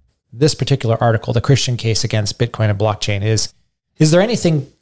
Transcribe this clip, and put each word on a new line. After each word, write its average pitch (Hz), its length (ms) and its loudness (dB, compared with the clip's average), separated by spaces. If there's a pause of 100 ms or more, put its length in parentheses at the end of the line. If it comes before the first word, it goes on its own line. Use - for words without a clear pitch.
(320)
this 139 200 0
particular 117 480 -2
article, 113 320 0
The 113 80 0
Christian 123 360 2
Case 113 260 -2
Against 107 380 -4
Bitcoin 113 280 -2
and 104 80 0
Blockchain, 101 460 -2
is, 107 320 -2 (440)
is 156 120 4
there 175 100 6
anything 175 460 0 (160)